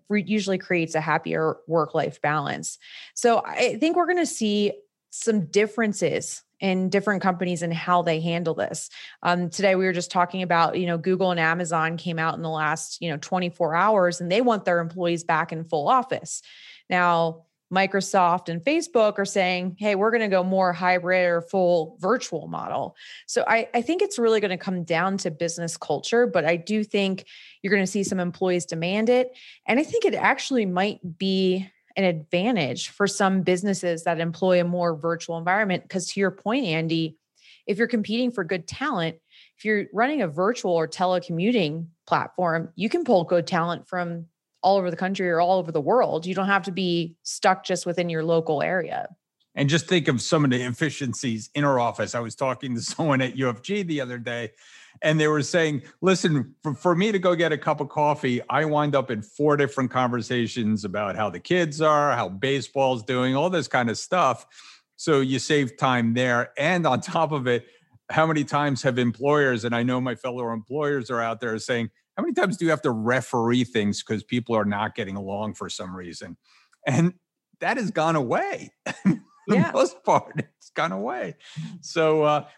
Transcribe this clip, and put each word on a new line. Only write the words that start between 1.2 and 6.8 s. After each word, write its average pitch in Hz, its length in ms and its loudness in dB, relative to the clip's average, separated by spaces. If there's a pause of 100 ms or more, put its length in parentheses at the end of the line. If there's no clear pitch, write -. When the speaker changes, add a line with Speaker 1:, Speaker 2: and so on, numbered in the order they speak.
Speaker 1:
work-life 151 520 -2
balance. 147 600 -4 (340)
So 233 320 2
I 240 300 -2
think 320 200 0
we're 349 120 2
gonna 349 180 2
see 208 460 0 (380)
some 214 360 -2
differences 208 960 0 (180)
in 185 300 0